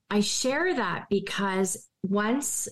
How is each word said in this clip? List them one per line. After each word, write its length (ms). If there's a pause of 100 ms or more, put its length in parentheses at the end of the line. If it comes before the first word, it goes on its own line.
I 120
share 540
that 340
because 760 (160)
once 680